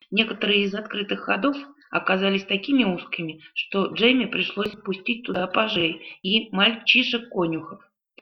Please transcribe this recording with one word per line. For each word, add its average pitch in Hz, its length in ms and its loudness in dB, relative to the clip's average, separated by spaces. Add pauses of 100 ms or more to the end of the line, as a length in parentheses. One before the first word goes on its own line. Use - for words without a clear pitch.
(100)
Некоторые 202 520 2
из 196 120 -2
открытых 208 460 -6
ходов 208 360 0 (340)
оказались 196 540 0
такими 233 400 2
узкими, 170 560 -4 (140)
что - 380 -2
Джейми 233 320 4
пришлось 202 480 -4
спустить 226 540 -6
туда 185 220 -2
пажей 185 520 0 (220)
и 220 320 2
мальчишек-конюхов. 220 1300 2 (420)